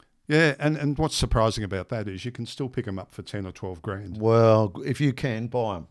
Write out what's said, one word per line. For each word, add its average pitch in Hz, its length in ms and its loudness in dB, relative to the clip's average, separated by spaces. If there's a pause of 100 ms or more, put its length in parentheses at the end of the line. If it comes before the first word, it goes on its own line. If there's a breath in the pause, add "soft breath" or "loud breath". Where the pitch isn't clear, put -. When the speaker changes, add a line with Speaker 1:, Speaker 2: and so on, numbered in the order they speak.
(260 soft breath)
Speaker 1:
Yeah, 151 320 4
and, 151 200 -2
and 147 180 -2
what's 151 200 -2
surprising 113 480 2
about 92 260 -6
that 107 180 -6
is 92 160 -10
you 120 80 -8
can 117 140 -10
still 131 240 -8
pick 127 180 -6
'em 95 100 -6
up 92 140 -14
for - 80 -14
ten 98 260 -8
or 90 60 -10
twelve 92 300 -10
grand. 101 360 -8
Speaker 2:
Well, 110 500 6
g-, 90 180 -10
if 135 160 -2
you 143 100 4
can, 120 360 -4
buy 113 280 -2
'em, 78 140 -12